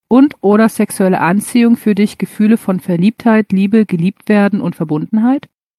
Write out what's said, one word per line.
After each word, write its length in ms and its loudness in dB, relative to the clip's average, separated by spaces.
und 340 2
oder 280 2
sexuelle 500 -2
Anziehung 560 0
für 200 -2
dich 220 -2
Gefühle 400 0
von 220 -4
Verliebtheit, 720 0
Liebe, 340 2
geliebt 440 -6
werden 320 0
und 140 -6
Verbundenheit? 720 -2